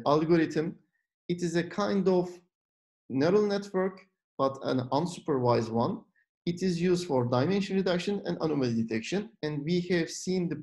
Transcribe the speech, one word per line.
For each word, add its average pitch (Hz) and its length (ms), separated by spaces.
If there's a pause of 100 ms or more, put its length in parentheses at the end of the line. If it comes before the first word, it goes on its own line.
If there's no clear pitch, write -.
algorithm. 156 680 (520)
It 175 140
is 170 140
a 170 80
kind 202 440
of 180 220 (800)
neural 175 380
network, 196 580 (320)
but 135 260
an 131 280
unsupervised 127 760
one. 120 320 (440)
It 175 160
is 175 200
used 175 260
for 127 180
dimension 190 520
reduction 190 480
and 170 160
anomaly 135 340
detection, 113 540 (120)
and 151 220
we 175 160 (120)
have 170 180
seen 185 400
the 170 140